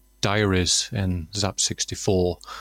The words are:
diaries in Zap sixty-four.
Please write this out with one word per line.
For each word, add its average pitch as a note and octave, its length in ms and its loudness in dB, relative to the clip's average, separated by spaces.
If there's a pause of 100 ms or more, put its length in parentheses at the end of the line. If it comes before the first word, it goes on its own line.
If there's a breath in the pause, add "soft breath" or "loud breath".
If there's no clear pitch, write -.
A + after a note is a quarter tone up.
(200)
diaries G2 720 2
in F#2 420 -2
Zap G2 260 -2
sixty-four. - 800 0 (220 loud breath)